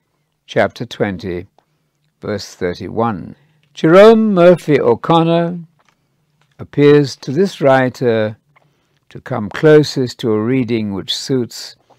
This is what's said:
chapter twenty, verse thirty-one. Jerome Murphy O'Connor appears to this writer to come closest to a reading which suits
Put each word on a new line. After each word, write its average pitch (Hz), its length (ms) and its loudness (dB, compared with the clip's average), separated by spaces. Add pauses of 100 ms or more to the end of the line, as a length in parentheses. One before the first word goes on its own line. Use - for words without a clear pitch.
(460)
chapter 117 380 -4
twenty, 92 640 -8 (760)
verse - 340 -10
thirty-one. 95 800 -6 (360)
Jerome 214 640 6
Murphy 170 460 4
O'Connor 165 800 0 (1000)
appears 143 580 2
to - 160 -12
this 185 280 -4
writer 123 760 0 (720)
to - 120 -20
come 113 280 -8
closest 151 720 2
to 113 120 -4
a 107 100 -2
reading 113 500 -4
which 90 240 -8
suits - 580 -8 (240)